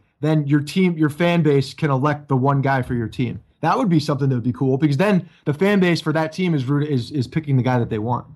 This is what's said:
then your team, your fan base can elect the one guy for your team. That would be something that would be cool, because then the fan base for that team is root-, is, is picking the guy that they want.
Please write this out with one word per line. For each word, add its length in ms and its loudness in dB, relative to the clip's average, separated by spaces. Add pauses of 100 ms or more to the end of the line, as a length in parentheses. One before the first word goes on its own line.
(220)
then 240 0
your 160 2
team, 360 0
your 120 2
fan 320 2
base 320 2
can 160 -2
elect 380 0
the 100 0
one 240 2
guy 220 0
for 100 -6
your 140 -2
team. 340 -6 (200)
That 180 0
would 100 0
be 100 4
something 300 -2
that 60 0
would 80 -4
be 100 -2
cool, 240 0
because 200 2
then 300 2 (180)
the 80 0
fan 260 2
base 200 2
for 140 -2
that 180 0
team 220 -2
is 120 -2
root-, 220 0
is, 220 -2
is 180 -4
picking 300 -2
the 60 2
guy 160 0
that 100 -2
they 80 -4
want. 380 -4